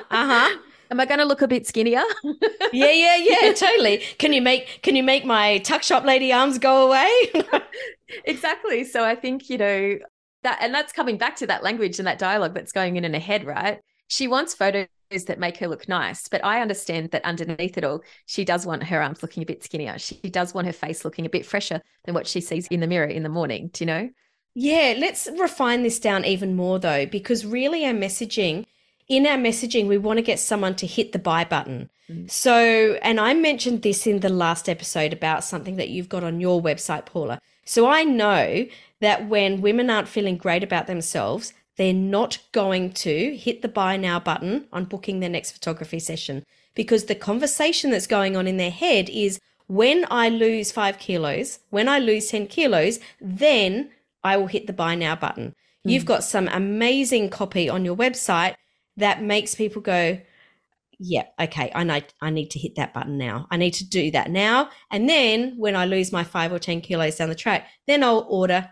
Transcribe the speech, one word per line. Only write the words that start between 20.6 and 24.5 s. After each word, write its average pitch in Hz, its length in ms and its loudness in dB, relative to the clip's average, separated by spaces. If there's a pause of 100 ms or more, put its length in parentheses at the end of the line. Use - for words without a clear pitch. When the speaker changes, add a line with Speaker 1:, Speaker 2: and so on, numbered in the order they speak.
Speaker 2:
her 170 60 -6
face 160 320 -10
looking 165 200 -8
a 160 40 -8
bit - 160 -4
fresher 202 360 -4 (220)
than 175 100 -6
what 170 140 -2
she 175 140 -4
sees 170 260 -6
in 175 140 -2
the 165 60 0
mirror 170 180 2
in 147 180 -6
the 156 60 -6
morning, 156 440 -4
do - 100 -8
you - 20 -2
know? 165 240 -2 (440)